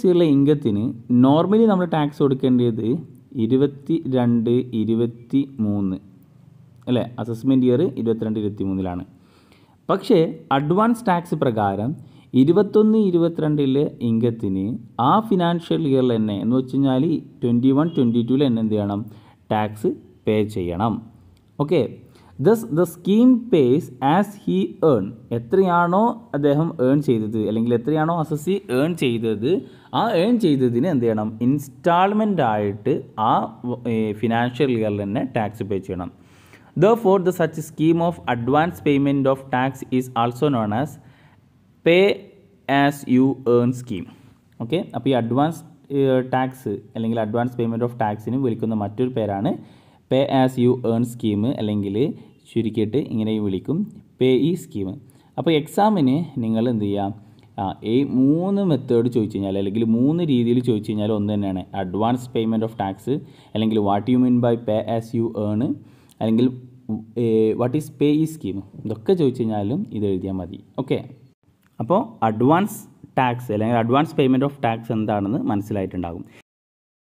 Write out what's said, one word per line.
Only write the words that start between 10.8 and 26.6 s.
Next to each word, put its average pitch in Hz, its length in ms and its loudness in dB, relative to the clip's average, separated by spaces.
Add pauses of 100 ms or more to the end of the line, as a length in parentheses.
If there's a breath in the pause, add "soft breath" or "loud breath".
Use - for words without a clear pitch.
ടാക്സ് 175 340 -2
പ്രകാരം 107 480 0 (500 loud breath)
ഇരുപത്തൊന്ന് 214 680 4
ഇരുപത്തിരണ്ടിലെ 151 760 0 (260)
ഇൻകത്തിന് 113 560 0 (440)
ആ - 20 4 (160)
ഫിനാൻഷ്യൽ 170 640 0
ഇയറിൽ 131 240 2
തന്നെ, 110 300 -2
എന്ന് 117 140 2
വെച്ച് 127 160 -4
കഴിഞ്ഞാൽ 135 300 2 (380)
ട്വന്റി 123 340 2
വൺ 160 200 2
ട്വന്റി 120 320 2
ടൂവിൽ 135 180 2
തന്നെ 113 180 -2
എന്ത് 107 100 -2
ചെയ്യണം, 101 280 -2 (500 loud breath)
ടാക്സ് 107 380 -2 (360)
പേ 107 100 2 (180)
ചെയ്യണം. 92 400 -2 (720)
ഓക്കെ, 156 180 2 (600 soft breath)
thus 220 160 4 (160)
the 175 160 4
scheme 220 360 4 (220)
pays 143 340 4 (300)
as 202 140 2 (160)
he 180 120 0 (300)
earn. 110 180 2 (320)
എത്രയാണോ 175 640 2 (360)
അദ്ദേഹം 147 320 2 (180)